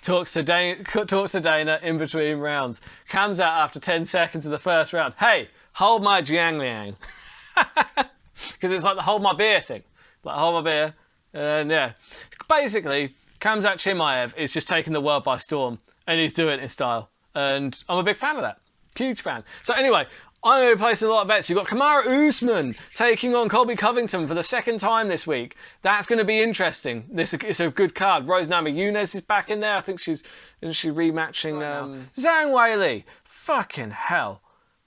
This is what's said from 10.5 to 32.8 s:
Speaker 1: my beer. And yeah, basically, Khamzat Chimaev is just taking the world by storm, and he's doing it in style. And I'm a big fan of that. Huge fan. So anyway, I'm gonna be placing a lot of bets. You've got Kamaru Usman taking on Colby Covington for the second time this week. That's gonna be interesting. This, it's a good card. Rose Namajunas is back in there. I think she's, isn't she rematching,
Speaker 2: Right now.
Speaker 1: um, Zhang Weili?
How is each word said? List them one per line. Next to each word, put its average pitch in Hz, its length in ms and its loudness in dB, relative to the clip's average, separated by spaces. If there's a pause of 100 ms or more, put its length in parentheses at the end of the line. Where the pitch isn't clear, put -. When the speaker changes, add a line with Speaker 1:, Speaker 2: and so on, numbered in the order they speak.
Speaker 1:
my 160 80 0
beer. 151 220 0 (400)
And 151 380 -2
yeah, 147 220 0 (540)
basically, 196 680 0 (260)
Khamzat 208 360 0
Chimaev 147 600 -2
is 156 160 -4
just 156 140 -4
taking 160 260 -2
the 147 80 0
world 143 220 0
by 156 140 0
storm, 131 420 -4 (260)
and 165 140 0
he's 160 140 0
doing 151 260 0
it 127 40 -10
in 131 60 -8
style. 117 400 -4 (240)
And 139 560 -2
I'm 180 80 0
a 180 60 0
big 202 140 0
fan 302 180 -2
of 240 80 -6
that. 107 160 -6 (360)
Huge 269 260 -4
fan. 123 220 -8 (180)
So 240 120 -2
anyway, 226 320 4 (380)
I'm 254 200 6
gonna 240 120 6
be 185 40 -2
placing 220 300 2
a - 20 4
lot 220 120 4
of 190 40 -6
bets. 208 220 2
You've 175 80 2
got 202 100 -2
Kamaru 277 600 4
Usman 208 480 0 (180)
taking 240 420 2
on 233 140 2
Colby 233 260 2
Covington 214 520 0
for 151 60 -4
the 170 100 -2
second 233 360 -2
time 220 300 0
this 165 180 -4
week. 123 280 -4 (260)
That's 202 260 0
gonna 226 160 2
be 220 160 2
interesting. 156 720 -2
This, 170 220 -2
it's 185 260 -4
a 170 100 0
good 180 240 0
card. 175 340 0
Rose 180 200 2
Namajunas 180 680 -2
is 190 80 -8
back 202 280 -2
in 208 100 -4
there. 214 160 -2
I 185 60 -2
think 190 180 -8
she's, 156 240 -6 (380)
isn't 165 120 -8
she 156 160 -4
rematching, 160 640 -2
Speaker 2:
Right 151 80 -6
now. 143 220 -6
Speaker 1:
um, 135 320 -14
Zhang 302 360 2
Weili? 214 520 2 (220)